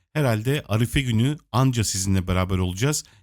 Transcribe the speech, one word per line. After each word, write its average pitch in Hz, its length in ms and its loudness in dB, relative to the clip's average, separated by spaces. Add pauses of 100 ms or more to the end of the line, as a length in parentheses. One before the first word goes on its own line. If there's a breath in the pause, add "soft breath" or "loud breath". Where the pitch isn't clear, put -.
(140 soft breath)
herhalde 131 540 0
Arife 113 340 0
günü 127 360 0 (140)
anca 123 320 2
sizinle 95 440 -2
beraber 92 300 0
olacağız. 92 460 -2 (200 soft breath)